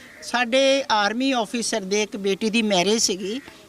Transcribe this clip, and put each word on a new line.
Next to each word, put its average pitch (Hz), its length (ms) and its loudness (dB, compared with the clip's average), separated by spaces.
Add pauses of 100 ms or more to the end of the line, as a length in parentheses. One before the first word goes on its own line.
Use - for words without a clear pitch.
(240)
ਸਾਡੇ 262 680 2
ਆਰਮੀ 220 400 2
ਆਫੀਸਰ 233 500 -2
ਦੇ 202 220 0
ਇੱਕ 208 140 -6
ਬੇਟੀ 196 320 -2
ਦੀ 226 120 2
ਮੈਰਿਜ 208 400 2
ਸੀਗੀ 208 400 -4 (280)